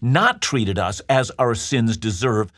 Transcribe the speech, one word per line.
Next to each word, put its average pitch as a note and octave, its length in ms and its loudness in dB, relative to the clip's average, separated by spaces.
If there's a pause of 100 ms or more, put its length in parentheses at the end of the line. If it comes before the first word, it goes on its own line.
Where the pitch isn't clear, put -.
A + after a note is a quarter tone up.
not F#3 400 2
treated G2+ 380 -2
us F#2+ 280 -4
as C3 300 0
our B2 160 2
sins A2+ 440 0
deserve, G#2+ 600 -2